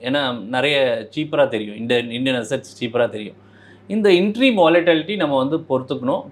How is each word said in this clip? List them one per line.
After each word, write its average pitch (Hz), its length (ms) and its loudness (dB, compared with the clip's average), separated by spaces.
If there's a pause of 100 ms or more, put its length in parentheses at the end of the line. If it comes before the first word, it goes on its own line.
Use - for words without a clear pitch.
ஏன்னா 127 400 -2
நிறைய 127 760 0
சீப்பரா 151 320 0
தெரியும், 107 280 -6
இந்தியன், 120 340 -2
இந்தியன் 123 320 -2
அசெட்ஸ் - 380 -8
சீப்பரா 120 280 0
தெரியும். 104 380 -14 (400)
இந்த 208 220 0
இன்ட்ரீம் 208 460 4
வாலட்டிலிட்டி 170 600 4
நம்ம 143 200 0
வந்து 139 200 0
பொறுத்துக்கணும். 131 760 -4